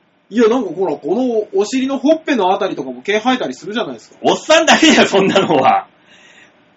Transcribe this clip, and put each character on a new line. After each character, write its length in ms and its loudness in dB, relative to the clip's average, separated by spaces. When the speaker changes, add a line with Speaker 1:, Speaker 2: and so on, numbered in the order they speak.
Speaker 1:
い 80 -4
や、 100 4
な 120 2
ん 40 -4
か 100 -8
ほ 120 -4
ら、 100 -4
こ 180 -6
の 460 -2
お 60 0
尻 220 -4
の 120 -4
ほ 140 2
っ 100 -2
ぺ 120 -2
の 180 0
あ 40 -2
た 100 -2
り 80 -6
と 80 -8
か 80 -10
も 100 -14
毛 180 -2
生 140 0
え 40 -2
た 100 -6
り 60 -8
す 120 -18
る 80 -10
じ 60 -6
ゃ 40 -4
な 80 -8
い 40 -12
で 40 -18
す 120 -20
か。 100 -20
Speaker 2:
お 120 2
っ 40 -2
さ 240 2
ん 40 0
だ 140 4
け 80 4
だ 140 6
よ、 60 4
そ 140 2
ん 60 2
な 120 2
の 160 0
は。 320 2